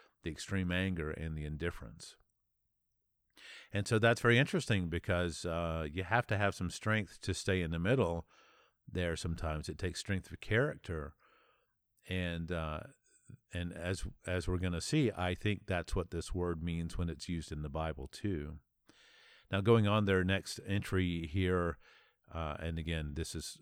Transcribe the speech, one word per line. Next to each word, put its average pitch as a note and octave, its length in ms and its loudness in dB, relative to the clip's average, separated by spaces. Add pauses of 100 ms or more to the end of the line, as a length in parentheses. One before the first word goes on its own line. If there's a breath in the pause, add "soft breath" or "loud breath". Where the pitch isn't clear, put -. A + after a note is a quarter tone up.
(220 soft breath)
the E2+ 80 -4
extreme F2+ 400 -2
anger F2 400 0
and D#2 260 -6
the D2+ 80 -4
indifference. D2+ 720 -6 (1600 loud breath)
And G2+ 140 -2
so A2+ 120 4
that's A#2 220 6
very A#2+ 180 8
interesting A#2 500 2
because, F2 560 0
uh, E2 460 0
you F2 120 -4
have A#2 260 2
to G#2 80 0
have G2 180 2
some F2 160 -2
strength G#2+ 520 -2
to F#2+ 100 -2
stay F#2 300 0
in D#2+ 80 -2
the E2 80 -2
middle F2 480 2 (640 soft breath)
there F2 220 0
sometimes. D#2+ 540 -4
It D#2 100 -8
takes F2 220 -4
strength F#2+ 320 -4
of - 80 -14
character. G2 760 -2 (920 soft breath)
And, F2 420 -2
uh, D#2 300 -2 (760)
and F2 180 -4
as, F2 300 -2 (240)
as F2+ 220 0
we're F2+ 100 2
gonna F2 220 0
see, C#3+ 320 2
I F2+ 240 -2
think G#2 300 -2
that's F2 280 -2
what F2 160 -2
this E2+ 240 -6
word F2 300 0
means E2+ 340 -2
when F2 100 0
it's E2 200 -8
used E2+ 240 -4
in D2+ 100 -6
the D2 60 -4
Bible D2 420 -4
too. D2+ 480 -4 (920 loud breath)
Now, F#2+ 80 4
going A2 260 8
on G#2+ 180 4
their F#2+ 200 6
next F#2+ 420 0
entry F#2 640 0
here, F2+ 500 2 (560 soft breath)
uh, D#2 240 -4
and E2 180 -4
again, D#2 380 -2
this D#2+ 220 -4
is, - 260 -10